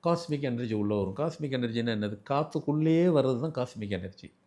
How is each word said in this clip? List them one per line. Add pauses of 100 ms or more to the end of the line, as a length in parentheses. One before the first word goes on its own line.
காஸ்மிக்
எனர்ஜி
உள்ள
வரும்.
காஸ்மிக்
எனர்ஜினா
என்னது?
காத்துக்குள்ளேயே
வர்றது
தான்
காஸ்மிக்
எனர்ஜி. (180)